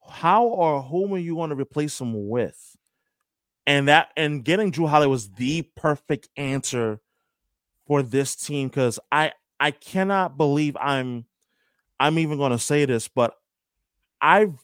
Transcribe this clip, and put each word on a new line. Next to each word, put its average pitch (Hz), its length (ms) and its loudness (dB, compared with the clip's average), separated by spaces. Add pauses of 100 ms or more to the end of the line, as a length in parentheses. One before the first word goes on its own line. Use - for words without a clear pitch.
How 185 380 2
or 165 360 0
whom 180 300 -4
are 190 60 -2
you 170 160 -6
gonna 160 220 -6
replace 147 440 -6
him 110 280 -6
with? 110 480 -6 (920)
And 143 220 2
that, 151 280 6
and 147 280 -2
getting 185 260 2
Jrue 156 180 -2
Holiday 147 220 6
was 110 220 -2
the 131 300 -4 (140)
perfect 147 600 -4
answer 131 640 -4 (840)
for 143 160 2
this 135 340 -2
team, 139 340 -6
'cause 127 300 -2 (100)
I, 151 220 2 (260)
I 147 140 0
cannot 190 640 -2
believe 147 440 0
I'm, 127 460 -4 (720)
I'm 156 220 2
even 151 180 -2
gonna 131 200 0
say 147 260 0
this, 123 240 -2
but 120 260 0 (840)
I 190 260 6 (180)